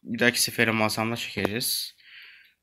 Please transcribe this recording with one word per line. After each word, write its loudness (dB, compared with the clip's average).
Bir -6
dahaki 4
sefere 2
masamda 2
çekeriz. -4